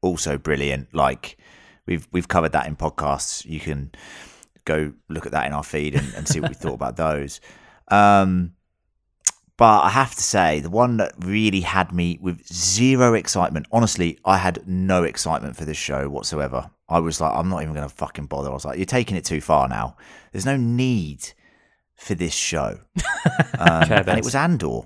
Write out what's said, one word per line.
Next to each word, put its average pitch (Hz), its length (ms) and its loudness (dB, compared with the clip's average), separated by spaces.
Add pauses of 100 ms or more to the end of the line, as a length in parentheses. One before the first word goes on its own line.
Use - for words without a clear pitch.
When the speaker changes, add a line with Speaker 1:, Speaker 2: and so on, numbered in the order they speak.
Speaker 1:
also 80 360 -2
brilliant. 69 560 -2
Like, 67 440 -2 (480)
we've, 85 260 -4
we've 90 160 -2
covered 80 260 2
that 65 140 0
in 76 80 -8
podcasts. - 720 -4
You 78 140 -10
can 69 320 -8 (760)
go 78 260 0 (160)
look 78 160 -8
at - 60 -8
that 67 160 0
in 73 60 -4
our 73 100 -4
feed 73 320 -4
and, 69 180 -2
and 76 140 -8
see 80 120 -2
what 69 120 -4
we - 40 -12
thought 71 200 -6
about 62 220 -6
<laughs> - 0 -
those. 73 440 -4 (460)
Um, 95 640 6 (1040)
but 107 280 8
I 107 40 4
have 127 240 0
to - 80 -8
say, 82 380 2
the 76 100 -8
one 117 280 2
that 101 220 0
really 101 420 2
had 92 300 0
me 87 300 0
with 87 320 -6
zero 113 640 4
excitement, 87 560 -2
honestly, 101 520 2
I 95 140 4
had 90 300 -2
no 92 360 2
excitement 69 520 -4
for 82 100 -8
this 76 120 -8
show 69 320 -4
whatsoever. 67 600 -6 (200)
I 85 100 2
was 82 200 -2
like, 78 160 0
"I'm 82 140 0
not 82 140 -4
even 78 100 -6
gonna 71 160 -8
fucking 73 380 -10
bother." 69 220 -6
I 67 40 -8
was 67 120 -10
like, 71 120 -8
"You're 92 80 -2
taking 113 320 -2
it - 80 -6
too 76 160 -4
far 71 260 2
now. 60 300 -6 (340)
There's 95 140 -6
no 139 120 0
need 117 680 0 (680)
for - 180 -8
this 82 200 -4
show." 64 460 -4 (160)
Speaker 2:
<laughs> - 40 -2 (600)
Speaker 1:
Um, 82 280 4
Speaker 2:
Care 107 120 4
Speaker 1:
and - 20 2
it 92 40 -2
Speaker 2:
Bears. 95 200 0
Speaker 1:
was 113 100 -2
Andor. 107 500 0